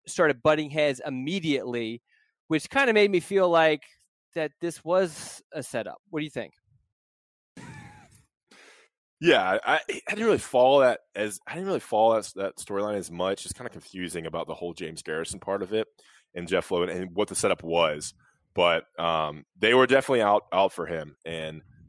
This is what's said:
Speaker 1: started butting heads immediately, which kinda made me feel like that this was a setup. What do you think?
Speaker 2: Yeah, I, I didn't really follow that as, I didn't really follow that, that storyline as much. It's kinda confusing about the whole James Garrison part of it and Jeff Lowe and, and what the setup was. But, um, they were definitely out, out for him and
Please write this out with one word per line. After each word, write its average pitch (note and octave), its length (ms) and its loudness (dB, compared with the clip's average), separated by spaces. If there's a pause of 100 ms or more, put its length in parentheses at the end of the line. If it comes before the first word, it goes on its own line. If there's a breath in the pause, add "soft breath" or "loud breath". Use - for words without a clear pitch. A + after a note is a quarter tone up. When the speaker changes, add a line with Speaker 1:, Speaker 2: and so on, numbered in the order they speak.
Speaker 1:
started D3 340 2
butting D3+ 280 2
heads D3 360 0
immediately, C3 960 -4 (460)
which D#3 200 -2
kinda C4+ 240 2
made G#3 200 4
me F3+ 80 2
feel F#3+ 280 2
like D#3+ 360 4 (500)
that D3+ 160 -4 (100)
this E3+ 240 -8
was F3 560 -2 (120)
a D3+ 100 -8
setup. G#2+ 360 -8 (100)
What D#3 100 -8
do D3+ 60 -4
you D3+ 60 -10
think? G#2+ 240 -10 (2750 loud breath)
Speaker 2:
Yeah, G#2+ 440 4
I, D3 100 2 (120)
I - 220 -8
didn't G#3+ 160 -4
really G3+ 140 4
follow C3 420 4
that B2 200 4 (140)
as, G#2 320 -4
I - 60 -12
didn't F3+ 140 -8
really F3+ 120 -2
follow A2+ 360 2
that, A2 220 -4
that G2 200 -6
storyline G#2 400 -6
as F2 140 -8
much. F2+ 340 -4
It's - 80 -10
kinda B2 180 -14
confusing E2+ 560 -10
about D#2+ 220 -8
the D#2 60 -10
whole F2 180 -10
James E2 300 -12
Garrison E2 360 -8
part G2 240 -4
of F#2 100 -8
it A2 140 0 (480 soft breath)
and F2 140 -10
Jeff F2+ 220 0
Lowe F2 120 0
and, F2+ 80 -2
and F2+ 240 -8
what G2+ 140 -2
the G2 80 -8
setup F#2 260 0
was. D#2+ 520 0 (400)
But, E2+ 320 2 (120)
um, D#2 460 -2 (140)
they G#2+ 160 4
were B2+ 120 6
definitely B2+ 360 2
out, G#2 300 4
out F#2+ 200 4
for E2+ 140 -8
him D#2 380 -8
and D#2+ 380 -10 (260)